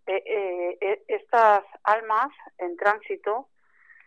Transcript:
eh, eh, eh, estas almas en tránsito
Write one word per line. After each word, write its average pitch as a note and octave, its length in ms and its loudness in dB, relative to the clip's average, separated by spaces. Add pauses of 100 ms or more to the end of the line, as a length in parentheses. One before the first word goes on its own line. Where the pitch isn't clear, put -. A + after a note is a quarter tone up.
eh, F#3+ 200 -2
eh, F3+ 520 -4
eh, - 300 -4
estas G#3 540 4 (220)
almas A3 440 0 (300)
en F3 180 -6
tránsito G#3 720 -2 (580)